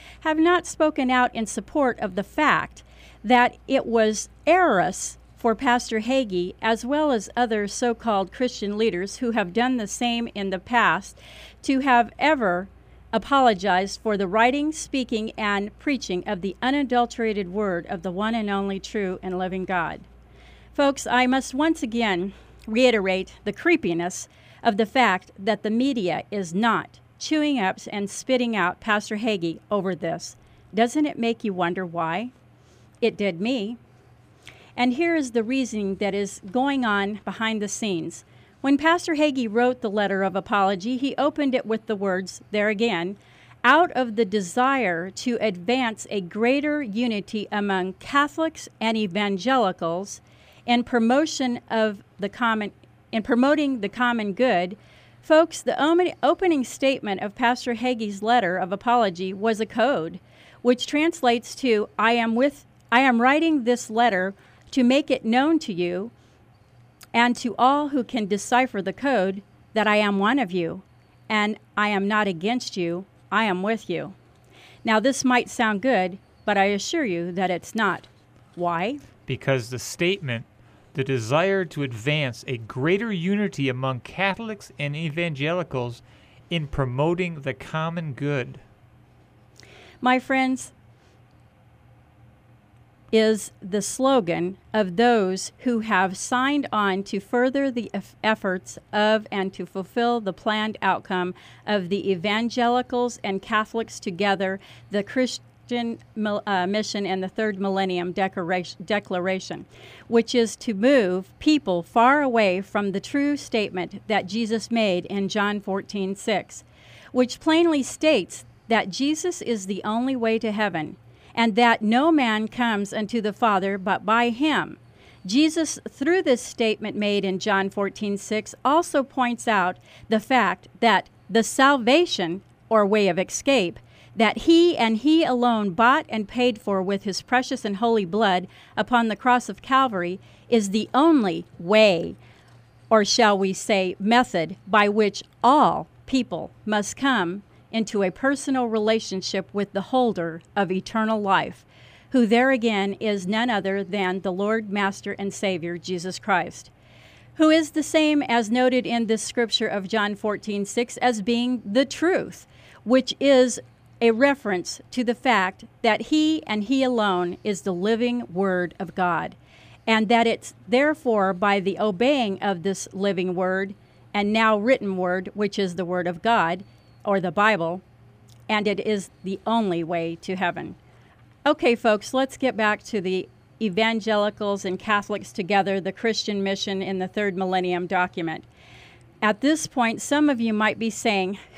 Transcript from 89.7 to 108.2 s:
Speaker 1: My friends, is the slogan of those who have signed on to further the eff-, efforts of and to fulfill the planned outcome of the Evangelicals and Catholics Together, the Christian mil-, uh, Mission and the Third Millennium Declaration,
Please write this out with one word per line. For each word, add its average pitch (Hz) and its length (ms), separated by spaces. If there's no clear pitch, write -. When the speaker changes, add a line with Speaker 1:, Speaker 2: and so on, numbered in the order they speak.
Speaker 1:
My 254 180
friends, 262 540
is 220 400
the 202 200
slogan 190 760
of 190 240
those 214 640
who 240 220
have 190 360
signed 269 540
on 196 300
to 196 180
further 262 520
the 233 220
eff-, - 300
efforts 208 540
of 214 400
and 190 220
to 180 120
fulfill 233 540
the 196 140
planned 214 480
outcome 180 520
of 202 220
the 196 240
Evangelicals 240 1120
and 196 180
Catholics 220 600
Together, 190 580
the 202 120
Christian 240 960
mil-, 214 320
uh, 185 220
Mission 208 380
and 185 180
the 185 60
Third 214 280
Millennium 190 540
Declaration, 185 720